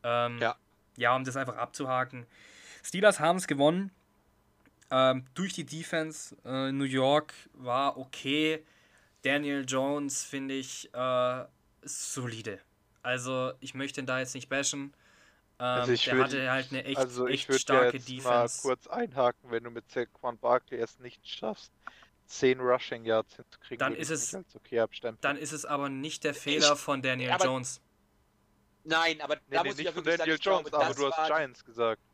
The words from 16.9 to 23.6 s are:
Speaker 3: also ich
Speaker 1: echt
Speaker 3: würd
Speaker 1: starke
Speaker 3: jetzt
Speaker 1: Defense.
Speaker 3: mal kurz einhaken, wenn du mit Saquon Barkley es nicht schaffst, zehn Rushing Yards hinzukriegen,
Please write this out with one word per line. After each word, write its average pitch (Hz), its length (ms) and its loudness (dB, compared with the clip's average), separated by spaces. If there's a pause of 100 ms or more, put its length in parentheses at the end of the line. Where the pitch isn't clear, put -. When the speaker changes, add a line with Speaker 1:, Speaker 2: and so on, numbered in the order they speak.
Speaker 3:
also 123 300 0
ich 139 140 0
Speaker 1:
echt - 80 -8
Speaker 3:
würd 135 120 4
Speaker 1:
starke 127 360 4
Speaker 3:
jetzt 123 120 -12
Speaker 1:
Defense. 127 180 -6
Speaker 3:
mal 120 220 4 (120)
kurz 127 260 -2
einhaken, 131 640 0
wenn 117 140 -4
du 120 80 -12
mit 117 180 -12
Saquon 120 480 -6
Barkley 123 420 0
es - 200 -6
nicht 123 260 -18
schaffst, - 460 -8 (540)
zehn 127 340 2
Rushing 123 460 0
Yards 113 320 2
hinzukriegen, - 420 -16